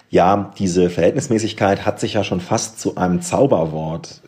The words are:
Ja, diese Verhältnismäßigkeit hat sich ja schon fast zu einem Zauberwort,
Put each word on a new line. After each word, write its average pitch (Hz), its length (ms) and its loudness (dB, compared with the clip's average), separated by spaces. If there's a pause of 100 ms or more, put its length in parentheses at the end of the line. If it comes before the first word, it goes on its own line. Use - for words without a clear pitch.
(120)
Ja, 98 480 2
diese 90 320 2
Verhältnismäßigkeit 104 960 0
hat - 160 -4
sich 107 140 -4
ja 104 100 0
schon 92 160 -2
fast - 400 -4
zu - 160 -4
einem 92 240 0
Zauberwort, 80 1080 -2